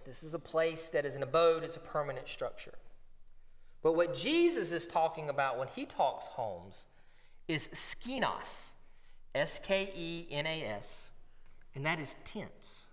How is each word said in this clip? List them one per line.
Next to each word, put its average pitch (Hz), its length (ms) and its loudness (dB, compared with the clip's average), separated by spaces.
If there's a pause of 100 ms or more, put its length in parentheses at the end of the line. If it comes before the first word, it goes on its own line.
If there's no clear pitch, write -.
This 131 200 -12
is 156 100 -8
a 165 60 -4
place 160 500 0
that 147 160 4
is 135 100 -2
an 135 80 -2
abode. 160 400 6
It's 151 140 -6
a - 40 -12
permanent 139 460 -2
structure. - 500 -6 (1040)
But 160 120 6
what 170 200 6
Jesus 277 600 4
is 165 120 0
talking 160 440 2
about 135 280 2
when 131 120 -2
he 269 160 -6
talks - 420 2
homes 98 600 -6 (600)
is 160 220 0
skenos, - 1040 0 (600)
S 147 260 2
K 196 360 0
E 170 340 -4
N 147 160 -2
A 160 200 -2
S, - 480 -6 (600)
and 139 120 -4
that 160 140 2
is 147 160 -4 (100)
tents. - 680 -8